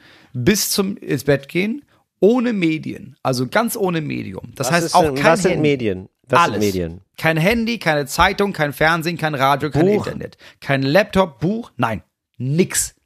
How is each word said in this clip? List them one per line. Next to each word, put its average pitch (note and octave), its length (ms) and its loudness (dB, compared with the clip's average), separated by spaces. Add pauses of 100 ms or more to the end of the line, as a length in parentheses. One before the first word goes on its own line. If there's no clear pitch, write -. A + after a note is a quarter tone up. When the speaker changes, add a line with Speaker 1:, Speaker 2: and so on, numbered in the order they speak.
(340)
Speaker 1:
bis D3 380 0
zum G3 260 -4
ins - 260 -4
Bett C#3+ 240 0
gehen, G#3+ 380 -4 (340)
ohne A#3+ 320 4
Medien. D#3 720 -4
Also C3 240 -2
ganz A3+ 300 -2
ohne F3+ 240 -2
Medium. A#2+ 540 -10
Das A2 120 -4
Speaker 2:
Was C#3+ 60 2
Speaker 1:
heißt E3+ 140 2
Speaker 2:
ist - 80 0
Speaker 1:
auch F3+ 80 6
Speaker 2:
denn, D3 120 0
Speaker 1:
kein C#3+ 180 4
Speaker 2:
was F#3+ 100 2
sind F#3 80 2
Speaker 1:
Handy. E3 180 -2
Speaker 2:
Medien? G#2+ 400 -2 (180)
Was B2 140 4
Speaker 1:
Alles. D#3 140 2
Speaker 2:
sind G2+ 180 2
Medien? F2 280 -4 (160)
Speaker 1:
Kein D#3+ 200 0
Handy, A3+ 420 0
keine D3+ 260 0
Zeitung, G3 460 0
kein D3+ 220 -2
Fernsehen, D#3+ 440 0
kein D#3 180 -4
Radio, C#3 360 2
kein D3 140 4
Speaker 2:
Buch? G3+ 220 2
Speaker 1:
Internet. - 300 -12 (220)
Kein C3+ 220 -2
Laptop, E3+ 580 2
Buch, A3 380 -4
nein, A2+ 260 -2 (340)
nix. C#3+ 580 -2 (100)